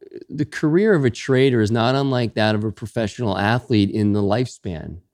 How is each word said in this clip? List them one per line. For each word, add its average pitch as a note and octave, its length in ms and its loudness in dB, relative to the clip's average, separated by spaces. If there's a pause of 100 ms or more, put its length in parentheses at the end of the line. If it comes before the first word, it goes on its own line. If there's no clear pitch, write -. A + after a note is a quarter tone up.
(280)
the D3+ 160 -4
career F#3 480 2
of D3 100 2
a B2+ 60 4
trader B2+ 520 2
is G#2+ 100 2
not A#2 240 2
unlike C3 400 0
that G#2+ 180 2
of G#2+ 100 -2
a A2 80 -4
professional A2 640 -4
athlete G#2 520 0
in G#2 240 0
the G#2 80 0
lifespan. F#2+ 800 -4 (140)